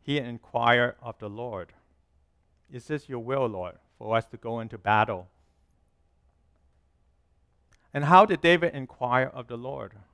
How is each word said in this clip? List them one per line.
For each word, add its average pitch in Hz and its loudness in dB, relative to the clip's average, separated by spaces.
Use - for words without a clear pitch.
He 143 -4
inquired 120 0
of 120 -14
the 104 -12
Lord, 107 -10
"Is 123 -16
this 151 -6
your 123 -8
will, 131 -2
Lord, 90 -8
for 110 -2
us 110 0
to 117 -18
go 117 -8
into 110 -12
battle?" 104 2
And 143 -4
how 185 8
did 185 -2
David 170 4
inquire 127 -2
of 123 -14
the 120 -10
Lord? 120 -12